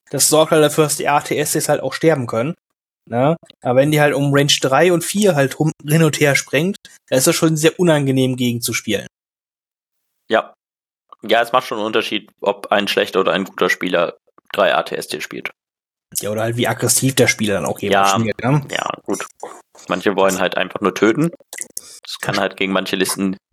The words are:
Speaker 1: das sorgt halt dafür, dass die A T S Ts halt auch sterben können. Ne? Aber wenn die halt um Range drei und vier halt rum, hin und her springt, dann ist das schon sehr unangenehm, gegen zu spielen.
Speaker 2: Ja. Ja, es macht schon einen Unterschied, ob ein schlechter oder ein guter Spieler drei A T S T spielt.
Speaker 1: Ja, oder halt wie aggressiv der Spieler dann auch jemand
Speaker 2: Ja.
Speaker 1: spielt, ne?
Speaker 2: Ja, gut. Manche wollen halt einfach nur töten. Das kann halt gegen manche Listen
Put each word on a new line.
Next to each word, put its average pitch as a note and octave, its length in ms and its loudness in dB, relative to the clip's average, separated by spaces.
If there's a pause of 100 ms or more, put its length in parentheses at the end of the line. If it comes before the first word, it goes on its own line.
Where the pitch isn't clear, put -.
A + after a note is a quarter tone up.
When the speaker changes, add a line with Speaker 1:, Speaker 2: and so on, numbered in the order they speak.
Speaker 1:
das C#3 200 0
sorgt D#3 220 4
halt D#3 120 6
dafür, D3+ 220 2
dass C#3+ 120 -4
die C#3+ 100 -4
A D3 140 2
T - 160 -4
S D3+ 140 -2
Ts D3+ 180 -2
halt D3 120 0
auch C3 120 -6
sterben D3+ 320 0
können. A#2 300 -4 (520)
Ne? C3 280 2 (260)
Aber B2 180 -2
wenn D3 120 4
die D3+ 100 2
halt D3 140 4
um C#3+ 180 0
Range C#3+ 180 4 (100)
drei D3+ 300 4
und E3+ 120 0
vier G3 320 0
halt C#3 240 0
rum, D#3 120 0 (160)
hin D#3+ 160 4
und D3 160 2
her C#3+ 160 4
springt, E3+ 420 -2 (300)
dann C3 120 0
ist - 80 2
das E3 80 4
schon D#3+ 200 2
sehr D#3 240 0
unangenehm, C3+ 560 2
gegen A#2+ 260 -2
zu A#2+ 120 -4
spielen. G2 320 -4 (1200)
Speaker 2:
Ja. - 260 -2 (680)
Ja, A2 220 2
es A#2+ 80 -6
macht B2+ 160 0
schon A#2 100 -6
einen G#2 80 -4
Unterschied, G#2+ 460 -4 (100)
ob - 300 -4
ein G2+ 160 2
schlechter G2+ 320 -2
oder F#2 140 0
ein F#2+ 120 -2
guter F#2 240 -2
Spieler F2+ 480 -2 (340)
drei F2+ 220 2
A D2+ 80 2
T - 140 -8
S - 120 -8
T - 140 -8
spielt. - 300 -12 (680)
Speaker 1:
Ja, G2+ 100 -4
oder G#2+ 140 -4
halt A#2 140 -2
wie B2 100 0
aggressiv B2+ 480 0
der A#2+ 120 4
Spieler G#2 280 -2
dann E2+ 100 -4
auch - 140 -6
jemand G2 280 2
Speaker 2:
Ja. G2 120 2
Speaker 1:
spielt, A2 240 -4
ne? C#3 260 0
Speaker 2:
Ja, - 180 -4 (160)
gut. - 220 -6 (600)
Manche F#2 280 -2
wollen F#2+ 240 2
halt F2+ 180 -2
einfach F#2 220 -4
nur F#2+ 140 0
töten. C3+ 380 2 (440)
Das - 460 -16
kann G2+ 160 -4
halt G2 180 -2
gegen F#2+ 160 -4
manche F#2+ 240 -2
Listen F#2+ 400 -2 (180)